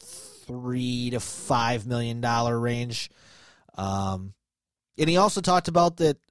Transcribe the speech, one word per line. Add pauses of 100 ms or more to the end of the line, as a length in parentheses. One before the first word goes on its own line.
three
to
five
million
dollar
range. (680)
Um, (640)
and
he
also
talked
about
that, (120)